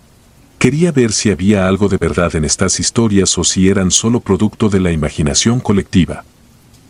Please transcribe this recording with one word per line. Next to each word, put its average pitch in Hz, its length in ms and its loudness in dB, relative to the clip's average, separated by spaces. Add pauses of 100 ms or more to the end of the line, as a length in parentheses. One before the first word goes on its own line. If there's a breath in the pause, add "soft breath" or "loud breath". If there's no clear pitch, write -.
(600)
Quería 156 320 2
ver 123 220 0
si - 180 0
había 95 340 2
algo 95 220 0
de 95 80 0
verdad 85 400 -2
en 78 80 0
estas 90 380 -2
historias 101 560 0
o 87 80 -2
si 95 240 2
eran 95 200 0
solo 117 300 0
producto 107 480 0
de 98 140 0
la 90 100 0
imaginación 78 720 -2
colectiva. 92 640 -2 (640)